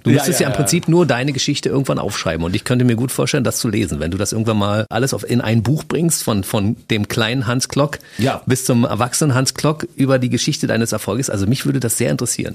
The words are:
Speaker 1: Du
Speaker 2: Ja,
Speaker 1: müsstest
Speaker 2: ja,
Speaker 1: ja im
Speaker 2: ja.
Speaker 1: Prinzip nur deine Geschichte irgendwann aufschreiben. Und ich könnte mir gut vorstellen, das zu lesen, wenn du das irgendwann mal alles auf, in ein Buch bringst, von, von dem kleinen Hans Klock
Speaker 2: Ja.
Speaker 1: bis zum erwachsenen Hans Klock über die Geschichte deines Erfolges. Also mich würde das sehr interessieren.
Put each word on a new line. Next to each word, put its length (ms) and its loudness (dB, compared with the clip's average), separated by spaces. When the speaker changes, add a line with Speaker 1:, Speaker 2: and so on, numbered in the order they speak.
Speaker 1:
Du 60 4
Speaker 2:
Ja, 60 6
Speaker 1:
müsstest 240 0
Speaker 2:
ja, 60 2
Speaker 1:
ja 40 -2
im 20 -2
Speaker 2:
ja. 60 -4
Speaker 1:
Prinzip 280 0
nur 200 4
deine 260 0
Geschichte 380 -2
irgendwann 280 0
aufschreiben. 460 -2
Und 100 -2
ich 100 -2
könnte 200 2
mir 120 4
gut 140 0
vorstellen, 340 0
das 140 0
zu 100 -2
lesen, 300 -2
wenn 140 -2
du 60 -2
das 140 -2
irgendwann 260 0
mal 320 0
alles 240 0
auf, 140 -8
in 120 2
ein 240 2
Buch 200 0
bringst, 380 0
von, 220 0
von 320 0
dem 180 0
kleinen 400 0
Hans 200 0
Klock 300 0
Speaker 2:
Ja. 280 0
Speaker 1:
bis 180 0
zum 200 4
erwachsenen 500 0
Hans 200 2
Klock 320 -2
über 240 4
die 100 0
Geschichte 380 -2
deines 240 0
Erfolges. 380 -2
Also 160 0
mich 200 0
würde 140 0
das 180 -2
sehr 120 0
interessieren. 180 -2